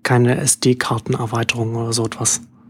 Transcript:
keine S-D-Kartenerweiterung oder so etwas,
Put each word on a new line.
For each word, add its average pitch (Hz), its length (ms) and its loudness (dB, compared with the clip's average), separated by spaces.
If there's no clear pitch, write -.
keine 123 360 4
S-D-Kartenerweiterung 120 1400 0
oder 117 180 -2
so 113 140 0
etwas, - 340 -2